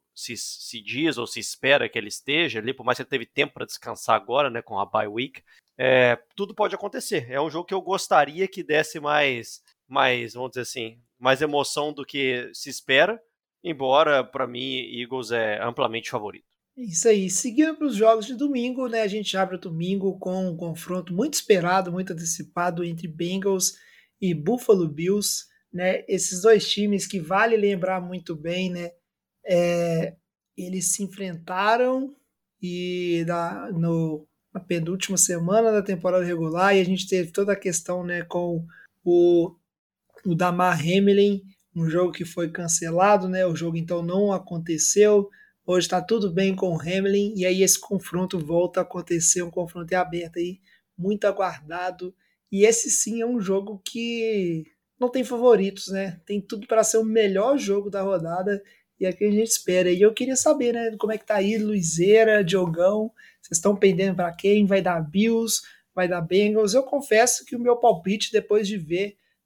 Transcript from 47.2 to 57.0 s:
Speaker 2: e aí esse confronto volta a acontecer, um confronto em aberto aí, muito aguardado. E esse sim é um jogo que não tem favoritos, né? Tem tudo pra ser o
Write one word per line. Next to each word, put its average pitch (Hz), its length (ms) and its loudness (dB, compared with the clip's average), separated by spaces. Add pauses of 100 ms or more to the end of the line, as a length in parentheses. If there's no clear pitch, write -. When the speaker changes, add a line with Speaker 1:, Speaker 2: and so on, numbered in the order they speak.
Speaker 2:
e 180 100 0
aí 185 160 4
esse 185 180 4
confronto 185 600 -4
volta 170 400 0
a 180 40 2
acontecer, 175 600 -2
um 170 80 -10
confronto 170 420 -8
em 185 40 2
aberto 170 420 -4
aí, 175 200 -6 (380)
muito 202 280 -2
aguardado. 180 880 -6 (380)
E 196 140 4
esse 226 240 4
sim 226 320 -2
é 226 40 -2
um 247 140 -2
jogo 196 460 -4
que 220 800 -4 (340)
não 247 100 0
tem 254 140 -2
favoritos, 214 680 4
né? 190 360 -6
Tem 202 160 -4
tudo 214 240 -10
pra 220 180 4
ser - 140 2
o 226 80 2